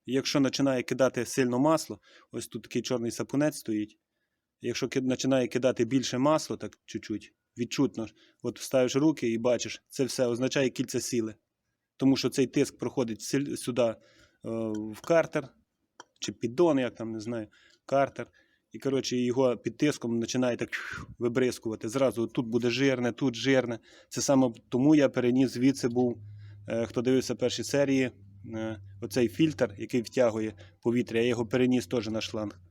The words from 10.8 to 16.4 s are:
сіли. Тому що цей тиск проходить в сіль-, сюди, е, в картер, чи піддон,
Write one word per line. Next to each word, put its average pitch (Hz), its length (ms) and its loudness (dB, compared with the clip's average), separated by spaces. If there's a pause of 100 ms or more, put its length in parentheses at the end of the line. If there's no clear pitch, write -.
сіли. 110 340 -4 (640)
Тому 135 200 4
що 123 140 0
цей 131 160 2
тиск 131 320 0
проходить 117 400 -2
в - 40 -18
сіль-, 139 340 -2
сюди, 123 260 -2
е, 113 140 2 (760)
в 107 280 -8
картер, 151 480 0 (720)
чи - 120 -10
піддон, 135 460 2